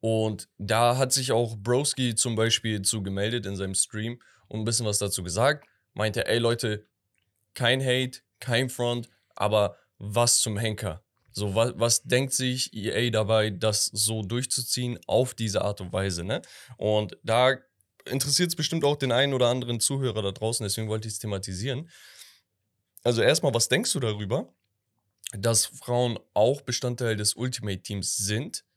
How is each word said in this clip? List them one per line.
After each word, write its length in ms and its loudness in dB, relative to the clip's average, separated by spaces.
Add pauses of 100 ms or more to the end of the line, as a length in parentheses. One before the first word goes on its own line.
Und 520 0
da 400 4
hat 160 2
sich 180 0
auch 240 2
Broski 580 0
zum 220 0
Beispiel 460 0
zu 220 0
gemeldet 420 -2
in 100 -6
seinem 180 -4
Stream 480 -4 (280)
und 100 -6
ein 60 -4
bisschen 200 0
was 120 0
dazu 260 -2
gesagt. 420 2 (280)
Meinte, 340 -2
„Ey 120 2
Leute, 460 0 (680)
kein 280 2
Hate, 380 0 (220)
kein 280 0
Front, 380 -4 (220)
aber 480 2 (220)
was 420 2
zum 160 -2
Henker?“ 480 -4 (260)
So, 240 -4
wa-, 220 4
was 260 2
denkt 300 0
sich 400 -2
E 180 -4
A 200 0
dabei, 380 2
das 360 0
so 380 -2
durchzuziehen 840 -4
auf 280 2
diese 260 0
Art 180 -2
und 140 -10
Weise, 320 -2
ne? 160 -2 (340)
Und 480 0
da 320 4 (480)
interessiert's 540 0
bestimmt 260 -2
auch 140 4
den 160 0
einen 200 4
oder 140 4
anderen 320 0
Zuhörer 420 -2
da 120 -2
draußen, 320 -2
deswegen 240 -4
wollte 180 -4
ich's 120 -8
thematisieren. 680 -6 (1120)
Also 180 2
erstmal, 320 4
was 160 0
denkst 240 0
du 80 -2
darüber, 520 -2 (760)
dass 340 2
Frauen 540 -2 (140)
auch 260 4
Bestandteil 560 -2
des 200 -2
Ultimate 460 -4
Teams 360 -4
sind? 480 -4 (120)